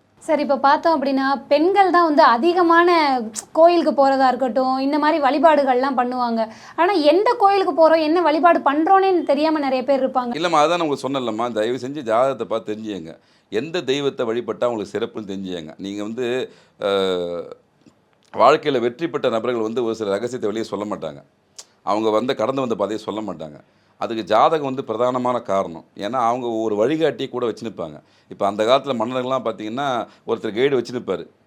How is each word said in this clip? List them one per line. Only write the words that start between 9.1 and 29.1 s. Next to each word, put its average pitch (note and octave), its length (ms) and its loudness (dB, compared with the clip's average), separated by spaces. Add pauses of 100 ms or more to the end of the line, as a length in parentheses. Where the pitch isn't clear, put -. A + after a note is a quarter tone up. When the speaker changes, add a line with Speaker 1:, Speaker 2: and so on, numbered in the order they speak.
Speaker 1:
தெரியாம D4+ 360 0
நிறைய C4 240 -2
பேர் C4 240 0
இருப்பாங்க. B3 260 -4
Speaker 2:
இல்லம்மா, E3+ 300 2
அதான் D#3+ 140 2
நான் E3+ 40 0
உங்களுக்கு C#3 280 -2
சொன்னேன்லம்மா, A#2+ 420 -4
தயவு A2+ 260 -2
செஞ்சு C#3 240 -10
ஜாதகத்தை A#2 460 0
பார்த்து G#2+ 280 -6
தெரிஞ்சுக்கங்க. G2 420 -10 (320)
எந்த D#3+ 320 -4
தெய்வத்தை C3+ 440 -2
வழிபட்டா A2+ 400 -4
உங்களுக்கு G#2 340 -4
சிறப்புன்னு A2 280 -8
தெரிஞ்சுக்கங்க. F2+ 500 -10
நீங்க G2+ 260 -8
வந்து, A#2+ 480 -6 (280)
அஹ், F#2 760 -2 (800)
வாழ்க்கையில C#3+ 460 4
வெற்றி A#2+ 300 -2
பெற்ற C3+ 200 -2
நபர்கள் A2+ 320 -2
வந்து A2+ 220 -2
ஒரு A2+ 120 -2
சில G#2 140 -4
ரகசியத்தை G#2+ 400 -2
வெளியே A2 200 -4
சொல்ல G2+ 260 -6
மாட்டாங்க. D2+ 280 -10 (600)
அவங்க A2 260 0
வந்த, A#2 260 0
கடந்து C3 260 -2
வந்த A#2 140 -2
பாதையை G2+ 300 -4
சொல்ல G2+ 280 -8
மாட்டாங்க. D#2 260 -16 (380)
அதுக்கு A2 260 -6
ஜாதகம் C3+ 520 2
வந்து C3+ 120 -6
பிரதானமான B2 540 -2
காரணம். F2 440 -4 (100)
ஏன்னா G2+ 160 -8
அவங்க B2 360 -2
ஒரு A2 280 -2
வழிகாட்டியை C3+ 540 0
கூட B2 160 -6
வச்சுருப்பாங்க. F#2+ 560 -8 (280)
இப்ப G2 160 -4
அந்த G#2 180 0
காலத்துல C3+ 320 2
மன்னர்கள்லாம் B2+ 500 -4